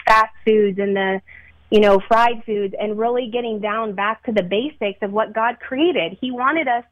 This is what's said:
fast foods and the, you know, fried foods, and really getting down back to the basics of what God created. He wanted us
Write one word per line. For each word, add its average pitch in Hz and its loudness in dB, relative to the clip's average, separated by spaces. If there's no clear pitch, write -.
fast 220 4
foods 208 4
and 202 -2
the, 190 -2
you 214 6
know, 202 6
fried 226 2
foods, 202 -4
and 208 -4
really 240 -2
getting 226 -4
down 214 -4
back 202 -4
to 240 -4
the 202 2
basics 202 -4
of 202 -6
what 214 -2
God 226 -4
created. 254 -2
He 254 -6
wanted 262 -2
us 240 -2